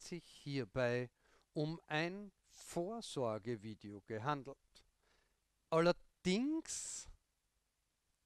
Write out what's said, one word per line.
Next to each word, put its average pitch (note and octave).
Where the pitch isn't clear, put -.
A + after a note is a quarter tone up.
sich -
hierbei B2
um D#3
ein F3+
Vorsorgevideo A2
gehandelt. C3+
Allerdings, F#3